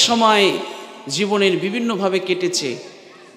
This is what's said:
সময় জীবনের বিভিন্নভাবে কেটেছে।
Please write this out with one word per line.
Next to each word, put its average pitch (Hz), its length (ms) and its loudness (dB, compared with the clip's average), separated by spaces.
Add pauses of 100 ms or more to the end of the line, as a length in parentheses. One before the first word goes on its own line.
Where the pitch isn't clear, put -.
সময় 214 580 4 (480)
জীবনের 196 500 2
বিভিন্নভাবে 196 640 -2
কেটেছে। 180 580 -2 (600)